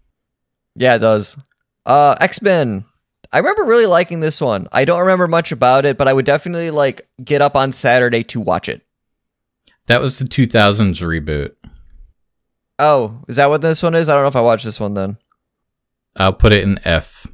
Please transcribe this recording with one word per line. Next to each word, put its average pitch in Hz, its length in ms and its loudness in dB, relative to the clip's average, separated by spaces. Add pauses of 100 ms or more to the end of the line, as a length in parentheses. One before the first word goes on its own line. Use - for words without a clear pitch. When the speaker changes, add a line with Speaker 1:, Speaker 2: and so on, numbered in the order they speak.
(760)
Speaker 1:
Yeah, 120 180 2
it 117 60 0
does. 107 360 0 (480)
Uh, 143 360 4
X-Men. 156 640 -2 (480)
I 135 60 0
remember 381 260 0
really 233 220 2
liking 175 340 0
this 156 200 -4
one. 110 300 -4
I 131 140 0
don't 175 160 0
remember 185 260 0
much 165 240 -2
about 131 340 2
it, 139 140 -2
but 139 80 2
I 135 60 2
would 135 140 0
definitely, 170 440 -4
like, 143 380 -4 (160)
get 143 180 0
up 143 140 2
on 135 160 0
Saturday 123 500 0
to - 160 -10
watch 90 300 -4
it. - 140 -10 (1040)
Speaker 2:
That 120 140 2
was 139 200 -4
the 135 80 -6
two 131 180 0
thousands 104 540 2
reboot. 78 560 -6 (1200)
Speaker 1:
Oh, 135 480 0
is - 80 -10
that 139 160 2
what 139 120 0
this 160 200 -2
one 165 140 0
is? 165 120 0
I 151 60 2
don't 143 80 2
know 139 60 2
if 135 80 -4
I 123 60 2
watched 117 220 2
this 110 140 -10
one 101 160 -6
then. 98 220 -6 (1000)
Speaker 2:
I'll 95 180 2
put 107 200 4
it 101 100 4
in 98 220 0
F. - 500 -4